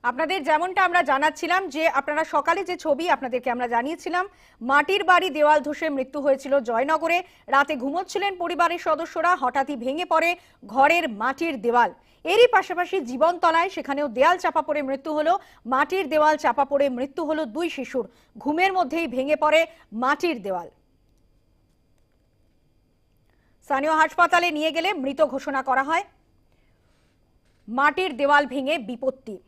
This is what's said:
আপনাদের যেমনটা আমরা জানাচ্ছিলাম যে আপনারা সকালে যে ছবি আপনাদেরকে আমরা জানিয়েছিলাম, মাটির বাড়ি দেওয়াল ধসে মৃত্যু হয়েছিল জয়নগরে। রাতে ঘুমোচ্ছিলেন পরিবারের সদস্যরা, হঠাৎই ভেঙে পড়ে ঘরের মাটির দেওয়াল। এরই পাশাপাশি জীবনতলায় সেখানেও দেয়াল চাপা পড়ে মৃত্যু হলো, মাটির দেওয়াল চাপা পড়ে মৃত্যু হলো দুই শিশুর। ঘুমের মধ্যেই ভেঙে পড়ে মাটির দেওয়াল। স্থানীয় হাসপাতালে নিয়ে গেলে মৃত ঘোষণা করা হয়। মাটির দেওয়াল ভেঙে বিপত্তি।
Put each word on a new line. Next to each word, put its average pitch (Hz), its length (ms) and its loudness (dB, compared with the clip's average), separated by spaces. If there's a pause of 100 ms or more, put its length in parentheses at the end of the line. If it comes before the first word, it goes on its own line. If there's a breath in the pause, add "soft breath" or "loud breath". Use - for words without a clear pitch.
আপনাদের 285 400 -2
যেমনটা 349 400 2
আমরা 349 180 4
জানাচ্ছিলাম 311 680 0
যে 320 180 -2
আপনারা 294 360 -2
সকালে 339 400 0
যে 349 140 -6
ছবি 311 320 -2
আপনাদেরকে 262 420 -2
আমরা 247 160 -4
জানিয়েছিলাম, 311 600 -4 (340 soft breath)
মাটির 285 420 2
বাড়ি 359 260 4
দেওয়াল 302 320 4
ধসে 294 280 -4
মৃত্যু 269 320 -6
হয়েছিল 269 380 0
জয়নগরে। 311 640 0 (240 soft breath)
রাতে 277 280 2
ঘুমোচ্ছিলেন 359 600 -4
পরিবারের 339 420 -2
সদস্যরা, 330 580 0
হঠাৎই 269 400 -2
ভেঙে 269 300 -6
পড়ে 330 300 0 (300 soft breath)
ঘরের 285 440 4
মাটির 262 520 -4
দেওয়াল। 233 320 2 (300 soft breath)
এরই 415 240 6
পাশাপাশি 370 540 0
জীবনতলায় 330 680 2
সেখানেও 285 380 -4
দেয়াল 277 300 4
চাপা 330 240 0
পড়ে 302 200 -2
মৃত্যু 269 320 -4
হলো, 311 260 2 (260 loud breath)
মাটির 294 440 0
দেওয়াল 302 280 4
চাপা 277 280 2
পড়ে 277 240 2
মৃত্যু 269 360 -6
হলো 311 200 -2
দুই 294 240 -6
শিশুর। 247 400 -6 (280 soft breath)
ঘুমের 330 360 0
মধ্যেই 330 340 -2
ভেঙে 262 280 -2
পড়ে 311 320 2 (260 loud breath)
মাটির 269 480 -2
দেওয়াল। 180 280 -8 (3000)
স্থানীয় 285 280 0
হাসপাতালে 339 600 4
নিয়ে 311 200 -2
গেলে 330 220 -2
মৃত 277 280 -4
ঘোষণা 269 420 -2
করা 262 200 0
হয়। 330 200 -2 (1600)
মাটির 294 500 0
দেওয়াল 285 280 4
ভেঙে 269 320 -4
বিপত্তি। 247 600 -8 (100)